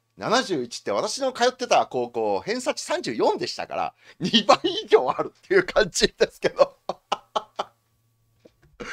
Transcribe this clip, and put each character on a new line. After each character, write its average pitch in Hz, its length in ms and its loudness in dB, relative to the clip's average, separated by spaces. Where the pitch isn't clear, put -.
七 196 280 0
十 156 180 -2
一 - 180 -10
っ - 40 -16
て 107 80 -2
私 160 260 -2
の 262 140 -2
通 247 160 2
っ 254 40 -2
て 247 140 -8
た 156 200 4
高 120 240 -4
校、 104 300 -2
偏 233 200 -6
差 285 140 -4
値 - 100 -10
三 330 180 -4
十 131 100 -6
四 233 240 0
で - 120 -6
し - 80 -8
た 85 100 -8
か 67 80 -10
ら、 90 200 -4
二 208 240 2
倍 254 140 6
以 - 20 -14
上 131 240 4
あ - 100 -2
る - 160 -6
っ - 40 -20
て - 140 -2
い 196 40 2
う - 60 2
感 - 260 2
じ - 260 0
で - 140 2
す - 100 -20
け 180 100 0
ど。 - 300 2
<laughs> - 80 -20